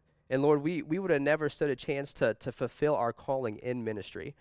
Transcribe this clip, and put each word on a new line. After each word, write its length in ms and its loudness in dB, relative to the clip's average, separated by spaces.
And 140 2
Lord, 200 6
we, 200 -2
we 160 -2
would 140 -2
have 100 4
never 260 2
stood 220 0
a 60 0
chance 380 -6
to, 200 4
to 160 -6
fulfill 460 0
our 160 0
calling 460 -4
in 260 -4
ministry. 560 -6